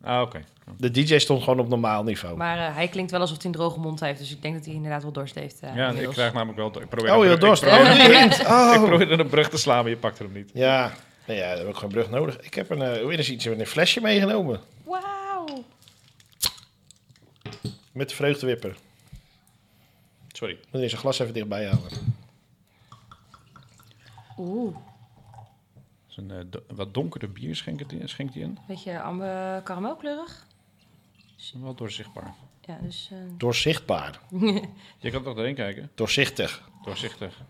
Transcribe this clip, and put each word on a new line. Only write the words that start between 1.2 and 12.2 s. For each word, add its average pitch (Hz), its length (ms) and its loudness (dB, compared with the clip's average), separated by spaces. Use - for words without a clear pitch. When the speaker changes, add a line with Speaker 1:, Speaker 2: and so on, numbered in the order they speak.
Speaker 2:
gewoon 127 180 2
op 120 80 -2
normaal 110 360 0
niveau. 90 320 -6
Speaker 3:
Maar, 170 320 -4
eh, 147 60 -8
hij 170 140 -2
klinkt 185 220 -6
wel 180 100 -2
alsof 160 160 -2
hij 185 100 -10
een 175 60 -4
droge 165 280 -2
mond 156 200 -6
heeft, 143 180 -4
dus 139 120 -12
ik 147 120 -16
denk 151 120 -6
dat 156 100 -12
hij 156 100 -12
inderdaad 151 280 -6
wel 147 100 -10
dorst 139 220 -10
heeft, 143 260 -14
eh, 131 140 -12
Speaker 1:
Ja, 123 80 -2
ik 131 60 2
Speaker 3:
inmiddels. 117 260 -4
Speaker 1:
krijg 120 180 0
namelijk 113 260 -4
wel 107 120 -4
do-, - 100 -10
ik - 80 -14
probeer 113 260 0
Speaker 2:
Oh, - 20 8
Speaker 1:
een 220 60 8
Speaker 2:
je 185 60 8
Speaker 1:
br-, 170 60 8
ik 165 60 4
Speaker 2:
dorst. 214 220 6
Speaker 1:
probeer 214 180 10
Speaker 2:
Oh, 254 80 10
Speaker 1:
<laughs> 262 80 12
Speaker 2:
die 254 120 12
hint. 233 280 6
Oh. 240 280 8
Speaker 1:
ik 214 140 8
probeer 165 320 6
een 143 80 0
brug 143 200 4
te 156 100 -6
slaan, 123 240 4
maar 117 80 -2
je 117 60 -2
pakt 117 220 -4
hem 101 140 -12
niet. 101 220 -14
Speaker 2:
Ja. 127 380 2
Nee, 107 100 -6
ja, 95 120 -2
daar 90 80 -4
heb 85 100 -6
ik - 20 -6
ook 98 100 -8
geen 104 100 -8
brug 110 220 -2
nodig. 135 300 -4